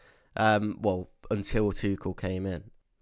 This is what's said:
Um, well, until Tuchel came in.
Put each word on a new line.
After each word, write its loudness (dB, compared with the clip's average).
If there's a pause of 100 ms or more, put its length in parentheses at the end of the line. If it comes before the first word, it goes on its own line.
(360)
Um, 4
well, 0 (200)
until 2
Tuchel -2
came -4
in. -6 (320)